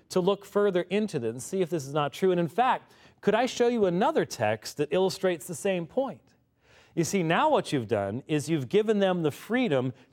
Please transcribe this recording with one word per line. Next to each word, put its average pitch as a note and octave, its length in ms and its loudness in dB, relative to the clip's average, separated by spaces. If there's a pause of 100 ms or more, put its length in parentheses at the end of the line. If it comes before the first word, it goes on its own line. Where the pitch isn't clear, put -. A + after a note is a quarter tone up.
to F#3 120 0
look F#3+ 240 0
further G3+ 460 0
into G3 300 -2
this A2+ 100 -2
and B2 100 -8
see F#3+ 220 -4
if D#3+ 80 -2
this D3+ 160 -4
is C#3 80 -10
not D3 180 0
true. F#3+ 200 2
And F3 80 2
in E3+ 80 0
fact, A#3 440 0 (280)
could G3+ 160 2
I B3+ 100 2
show A#3+ 220 0
you A#3 180 2
another G3+ 380 2
text - 540 -2
that D3 120 -2
illustrates F#3 560 0
the F3 80 -10
same F3+ 320 -2
point? B3+ 480 -6 (600)
You D#3+ 80 2
see, F#3+ 180 0
now G3+ 280 2
what A3 220 2
you've B2 140 -2
done G2+ 400 -2
is D3+ 240 -2
you've C#3 180 0
given G#3+ 300 2
them F#3 240 2
the D3+ 80 2
freedom D3 600 0 (200)